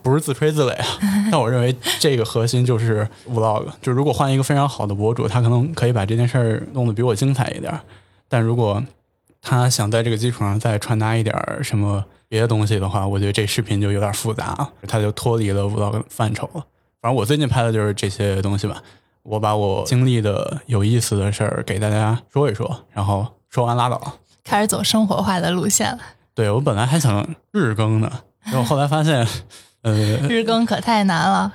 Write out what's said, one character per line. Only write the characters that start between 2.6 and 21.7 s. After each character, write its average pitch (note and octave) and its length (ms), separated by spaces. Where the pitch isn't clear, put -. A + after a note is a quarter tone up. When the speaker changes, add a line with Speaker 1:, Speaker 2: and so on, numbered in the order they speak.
Speaker 1:
就 A#2+ 140
是 A2 280
vlog， A2 380
就 B2+ 100
如 B2+ 100
果 D3 80
换 C3+ 220
一 - 20
个 C3+ 80
非 C#3+ 120
常 C#3+ 120
好 C3+ 200
的 G2+ 80
博 G#2+ 180
主， A#2 160
他 A#2+ 140
可 A#2 80
能 B2 240
可 - 120
以 A#2+ 60
把 G#2 140
这 A2 100
件 A#2+ 100
事 B2 120
儿 A2+ 340
弄 B2+ 140
得 A#2 80
比 A2+ 80
我 A#2+ 120
精 C3+ 200
彩 - 160
一 - 100
点 - 100
儿， - 80
但 B2 100
如 A2+ 160
果 G#2+ 260
他 B2 260
想 A2 220
在 A2+ 120
这 A#2 60
个 A#2 80
基 A#2 140
础 A#2+ 80
上 G2+ 200
再 G#2+ 200
传 G#2+ 200
达 A2 160
一 A2+ 80
点 - 140
儿 - 260
什 B2+ 140
么 G2+ 260
别 A2 120
的 A2+ 80
东 G#2+ 180
西 G#2 120
的 F#2+ 100
话， F#2+ 180
我 G2 120
觉 G2+ 80
得 G2+ 60
这 G#2+ 140
视 - 140
频 G#2 180
就 G2+ 140
有 G2+ 80
点 G#2 140
复 A2+ 180
杂 - 140
啊， - 260
他 A#2 100
就 G#2 140
脱 A#2 240
离 G#2+ 140
了 G2 140
vlog G#2 280
的 A2 160
范 A2+ 240
畴 A#2 220
了。 D#3 100
反 A#2 80
正 C3 40
我 A#2+ 80
最 C#3 140
近 D3 100
拍 B2 160
的 A#2 80
就 A2 160
是 G#2 60
这 G2+ 160
些 G2 320
东 G2+ 160
西 G2 100
吧， - 160
我 G#2 160
把 G#2+ 160
我 G2+ 300
经 B2+ 220
历 A#2+ 160
的 G#2 420
有 A2 180
意 A2+ 160
思 A2 200
的 G2 120
事 G#2 140
儿 - 220
给 - 120